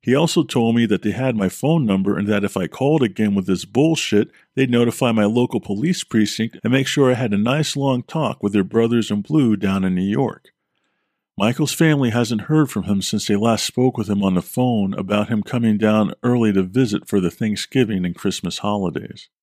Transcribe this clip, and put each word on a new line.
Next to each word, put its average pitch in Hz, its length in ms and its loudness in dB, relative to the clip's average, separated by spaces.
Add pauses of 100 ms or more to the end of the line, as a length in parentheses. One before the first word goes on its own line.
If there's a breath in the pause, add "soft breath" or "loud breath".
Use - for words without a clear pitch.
He 127 120 2
also 165 280 2
told 117 340 0
me 117 80 4
that 101 160 0
they 104 120 -4
had 127 220 -2
my 98 140 0
phone 147 380 0
number 98 320 0
and 101 100 -2
that 101 160 2
if 98 140 -4
I 90 80 -2
called 143 360 0
again 104 320 0
with 95 120 0
this 92 180 0
bullshit, 135 680 2 (240 soft breath)
they'd 131 140 0
notify 120 440 2
my 107 120 2
local 117 360 0
police 123 440 -4
precinct 110 580 -2
and 113 100 0
make 135 140 2
sure 135 240 2
I 127 40 2
had 117 180 -2
a 101 60 0
nice 135 360 -2
long 135 280 -2
talk - 400 -6
with 101 100 -2
their 98 120 2
brothers 113 460 0
in 104 120 -2
blue 131 340 2
down 98 260 -2
in 92 120 0
New 90 80 -2
York. 113 480 -4 (880)
Michael's 117 340 0
family 143 380 2
hasn't 113 320 0
heard 156 280 2
from 95 140 -4
him 98 160 0
since 104 260 -4
they 104 80 2
last 107 300 0
spoke 127 320 0
with 104 120 -4
him 101 140 0
on 95 120 2
the 90 80 2
phone 113 520 -2
about 104 340 -2
him 107 140 -2
coming 113 360 0
down 107 340 2 (100)
early 120 300 2
to 95 100 2
visit 104 460 -2
for 104 100 2
the 90 120 2
Thanksgiving 107 760 -2
and 87 100 -4
Christmas - 440 -6
holidays. 101 720 -6 (120)